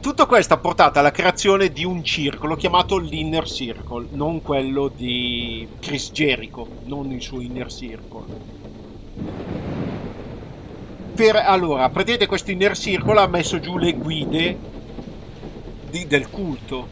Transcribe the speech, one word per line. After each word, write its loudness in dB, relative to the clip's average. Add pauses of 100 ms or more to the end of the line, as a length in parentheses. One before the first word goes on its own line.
Tutto 6
questo 6
ha 4
portato 6
alla 8
creazione 4
di -4
un -2
circolo -2
chiamato 2
l'Inner -2
Circle, -8
non -2
quello 0
di -2 (140)
Chris -6
Jericho, -2 (160)
non -6
il -6
suo -8
Inner -8
Circle. -12 (3000)
Per, 8
allora, 4
praticamente 2
questo -2
Inner 2
Circle 4
ha 6
messo 0
giù -4
le 4
guide 0 (1300)
di, -6
del 2
culto. -6